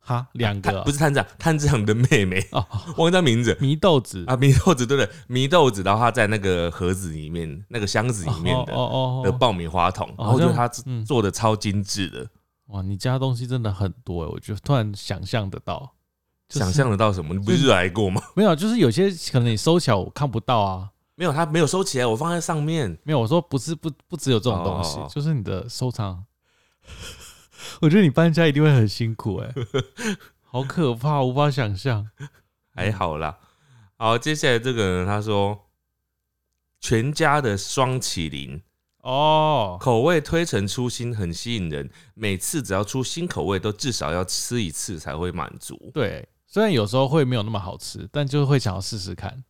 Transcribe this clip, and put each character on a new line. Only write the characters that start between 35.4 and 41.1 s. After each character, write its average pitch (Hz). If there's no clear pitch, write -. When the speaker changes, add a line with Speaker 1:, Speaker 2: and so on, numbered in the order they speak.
Speaker 2:
全 120
家 147
的 107
双 127
麒 82
麟。 69
Speaker 1:
哦。 143
Speaker 2:
口 117
味 160
推 165
陈 101
出 123
新， 117